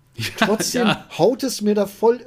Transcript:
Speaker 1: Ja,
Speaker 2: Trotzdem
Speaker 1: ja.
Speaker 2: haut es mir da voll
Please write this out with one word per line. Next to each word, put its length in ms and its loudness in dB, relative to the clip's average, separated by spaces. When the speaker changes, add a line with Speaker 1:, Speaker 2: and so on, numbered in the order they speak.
Speaker 1:
Ja, 320 -2
Speaker 2:
Trotzdem 420 0
Speaker 1:
ja. 180 -2
Speaker 2:
haut 260 2
es 200 -6
mir 120 2
da 120 0
voll 400 0